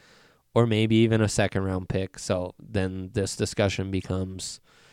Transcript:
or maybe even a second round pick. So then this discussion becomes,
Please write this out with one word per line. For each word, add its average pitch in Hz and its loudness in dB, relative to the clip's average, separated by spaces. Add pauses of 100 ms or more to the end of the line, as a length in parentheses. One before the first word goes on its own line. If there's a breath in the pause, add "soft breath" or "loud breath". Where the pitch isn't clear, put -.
(540 soft breath)
or 117 4
maybe 110 2
even 113 6
a 107 4
second 98 0
round 92 -4
pick. 95 -4
So 90 -4
then 95 -4
this 98 -2
discussion 98 -2
becomes, 95 -6 (320 soft breath)